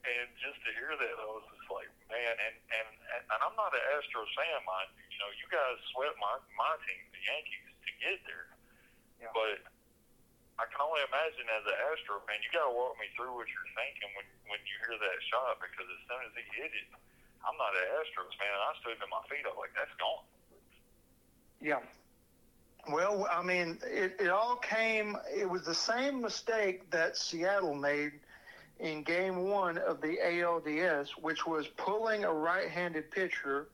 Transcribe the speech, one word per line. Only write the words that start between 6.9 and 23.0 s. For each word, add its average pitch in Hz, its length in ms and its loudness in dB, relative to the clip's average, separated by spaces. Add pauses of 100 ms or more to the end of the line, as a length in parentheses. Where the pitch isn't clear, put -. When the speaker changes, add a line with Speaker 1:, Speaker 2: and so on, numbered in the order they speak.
Speaker 1:
the 92 80 -16
Yankees, 135 460 -4 (180)
to - 40 -4 (120)
get 185 240 0
there. 82 240 -12 (720)
Speaker 2:
Yeah. 113 80 -8
Speaker 1:
But 110 320 2 (960)
I 117 80 0
can 143 160 -2
only 156 240 4
imagine 139 400 0
as 110 160 0
an 104 160 2 (160)
Astro 104 320 -4
fan, 107 160 0
you - 80 -4
gotta 151 240 4
walk 123 240 0
me 107 160 -4
through 127 160 -4
what 120 160 -6
you're - 320 -6
thinking 117 400 -4
when, 101 80 -10 (240)
when 104 160 -2
you 123 160 -6
hear 117 160 -2
that 95 200 2 (120)
shot, 120 320 2
because 92 240 -8
as 90 240 -12
soon 127 160 -4
as 110 80 -14
he 117 80 -8 (160)
hit 143 160 -6
it, - 160 -6 (560)
I'm 113 80 0
not 117 160 2
an 95 160 4 (160)
Astros - 320 -6
fan, 101 160 -2
and 101 160 0
I 147 60 0 (100)
stood 113 160 -4
to 101 80 -6
my 95 240 -4
feet. - 160 -4
I 98 80 -2
was - 80 -8
like, - 160 -10
"That's - 160 -4
gone." - 320 -2 (1400)
Speaker 2:
Yeah. 147 200 2 (1080)
Well, 190 400 4